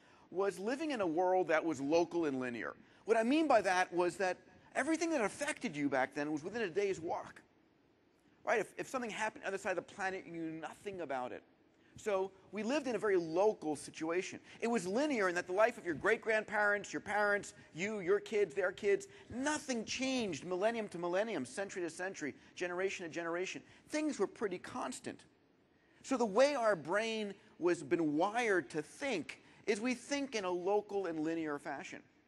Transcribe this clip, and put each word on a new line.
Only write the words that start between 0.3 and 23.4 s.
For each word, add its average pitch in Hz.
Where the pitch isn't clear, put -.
was 185
living 269
in 240
a 190
world 180
that 160
was 151
local 170
and 135
linear. 113
What 226
I 226
mean 302
by 247
that 185
was 175
that 185
everything 320
that 302
affected 226
you 143
back 131
then 151
was 143
within 202
a 196
day's 185
walk. -
Right? 226
If, -
if 180
something 240
happened 214
on 190
the 196
other 190
side 185
of 147
the -
planet, 190
you 170
knew 165
nothing 175
about 127
it. 87
So 190
we 208
lived 269
in 233
a -
very 196
local 170
situation. 170
It 220
was 220
linear 233
in 175
that 175
the 180
life 220
of 170
your 170
great-grandparents, 208
your -
parents, 202
you, 202
your 190
kids, 202
their 190
kids, 196
nothing 262
changed 240
millennium 208
to 175
millennium, 175
century 196
to 165
century, 180
generation 180
to 156
generation. 170